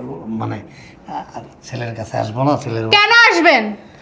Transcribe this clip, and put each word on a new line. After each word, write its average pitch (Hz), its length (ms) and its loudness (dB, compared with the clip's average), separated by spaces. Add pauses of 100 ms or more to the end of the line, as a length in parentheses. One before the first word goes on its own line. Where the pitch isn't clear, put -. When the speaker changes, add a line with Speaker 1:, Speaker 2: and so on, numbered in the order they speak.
(260)
Speaker 1:
মানে, 110 360 -6 (460)
আ, - 140 -8 (420)
ছেলের 120 300 -8
কাছে 113 220 -8
আসবো 110 260 -2
না? 139 140 4
ছেলের 113 320 -4
Speaker 2:
কেন 415 220 0 (220)
আসবেন? 269 440 4 (260)